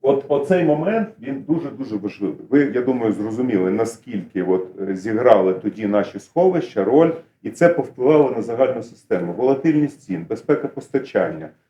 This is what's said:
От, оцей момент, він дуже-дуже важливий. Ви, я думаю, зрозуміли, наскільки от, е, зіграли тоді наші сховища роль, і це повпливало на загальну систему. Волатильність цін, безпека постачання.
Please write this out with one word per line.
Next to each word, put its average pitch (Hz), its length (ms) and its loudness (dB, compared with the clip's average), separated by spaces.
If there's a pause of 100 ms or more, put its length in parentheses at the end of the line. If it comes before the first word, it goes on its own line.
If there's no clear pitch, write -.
От, 139 260 0
оцей 165 380 2
момент, 175 440 0 (120)
він 175 260 -8
дуже-дуже 135 500 -4
важливий. 98 400 -6 (120)
Ви, 139 260 2
я 123 60 0
думаю, 123 320 0
зрозуміли, 107 580 0
наскільки 107 720 -4
от, 92 240 0 (220)
е, 95 60 -2
зіграли 107 580 4
тоді 107 340 -4
наші 101 320 -2
сховища 170 640 0
роль, 135 280 4 (320)
і - 60 -8
це 175 200 4
повпливало 143 640 2
на 113 100 -4
загальну 117 420 0
систему. 87 500 -6
Волатильність 135 680 0
цін, 82 280 -8
безпека 139 380 -2
постачання. 87 840 -4 (200)